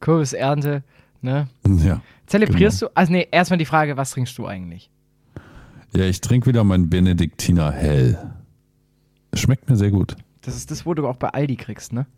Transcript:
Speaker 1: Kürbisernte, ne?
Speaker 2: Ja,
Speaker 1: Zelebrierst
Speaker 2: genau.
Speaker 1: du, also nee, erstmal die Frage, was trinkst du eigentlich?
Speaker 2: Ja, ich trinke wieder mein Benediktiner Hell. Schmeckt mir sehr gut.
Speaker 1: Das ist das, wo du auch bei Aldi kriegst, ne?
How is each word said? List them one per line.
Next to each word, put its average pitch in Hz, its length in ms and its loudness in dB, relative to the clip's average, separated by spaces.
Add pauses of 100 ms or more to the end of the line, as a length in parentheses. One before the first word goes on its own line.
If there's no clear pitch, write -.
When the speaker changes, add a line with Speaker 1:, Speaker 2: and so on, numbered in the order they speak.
Speaker 1:
Kürbisernte, 143 840 -2 (400)
ne? 135 260 -4 (360)
Speaker 2:
Ja, 95 160 0 (260)
Speaker 1:
Zelebrierst 202 540 2
Speaker 2:
genau. 220 100 -6
Speaker 1:
du, - 60 -4
also 170 160 4
nee, 180 180 0
erstmal 175 280 2
die 156 80 -2
Frage, 151 300 0
was 135 160 -4
trinkst 127 260 -6
du 110 80 -10
eigentlich? 92 440 -12 (1040)
Speaker 2:
Ja, 92 100 2
ich 92 180 -2
trinke 123 260 2
wieder 117 160 4
mein 92 260 2
Benediktiner 87 840 2
Hell. 73 460 2 (1160)
Schmeckt - 340 0
mir 127 80 4
sehr 101 140 2
gut. 98 260 0 (240)
Speaker 1:
Das 123 160 -12
ist - 140 -14
das, 151 160 -10
wo 170 80 -2
du 151 120 -4
auch 127 100 -4
bei 131 120 -6
Aldi 135 280 -2
kriegst, - 360 -14
ne? 123 140 -4 (120)